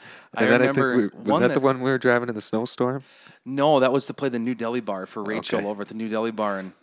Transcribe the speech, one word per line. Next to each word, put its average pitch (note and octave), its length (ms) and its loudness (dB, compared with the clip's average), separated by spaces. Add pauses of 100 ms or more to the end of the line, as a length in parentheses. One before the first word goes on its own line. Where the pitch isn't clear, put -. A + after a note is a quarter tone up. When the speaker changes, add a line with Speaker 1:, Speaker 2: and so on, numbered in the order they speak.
(360)
Speaker 1:
I A2 80 2
Speaker 2:
And A2+ 80 4
then B2 80 6
Speaker 1:
remember C3 340 2
Speaker 2:
I B2 80 2
think G2+ 120 -2
we, - 60 -20
was - 120 -10
Speaker 1:
one C3 100 4
Speaker 2:
that B2 80 4
the C#3+ 60 -2
Speaker 1:
that C#3+ 60 2
Speaker 2:
one C3+ 200 2
we C3 80 0
were C3 80 0
driving A#2+ 300 2
in A2+ 80 -6
the G#2 60 -8
snowstorm? B2 640 -2 (420)
Speaker 1:
No, C#3 340 4
that B2+ 140 4
was C3+ 140 0
to B2 60 -8
play C#3 160 -4
the A#2+ 100 -4
New A#2 160 -2
Delhi A#2 260 -4
Bar G2 240 -6
for G#2+ 180 -10
Rachel G#2+ 360 -2
Speaker 2:
Okay. G2+ 80 -4
Speaker 1:
over G#2 160 -6
at - 40 -12
the - 60 -16
New A2 160 -6
Delhi A2 220 -2
Bar. G#2 280 -2
And F#2+ 240 -12